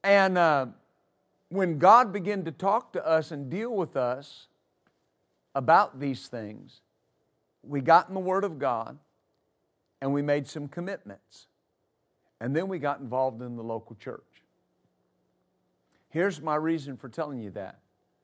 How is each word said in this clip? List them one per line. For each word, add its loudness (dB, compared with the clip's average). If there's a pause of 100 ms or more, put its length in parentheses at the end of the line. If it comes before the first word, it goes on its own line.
And, 4
uh, 4 (840)
when 0
God 8
began -4
to -8
talk -2
to -6
us 0
and -10
deal -4
with -4
us -6 (1040)
about 4
these -6
things, -12 (840)
we -2
got 6
in -12
the -2
Word 0
of -6
God -4 (1040)
and 0
we 0
made 0
some -10
commitments. -12 (920)
And -4
then -2
we -6
got -2
involved -4
in -10
the -10
local -10
church. -12 (1900)
Here's -2
my -2
reason -2
for -16
telling -8
you -10
that. -12 (440)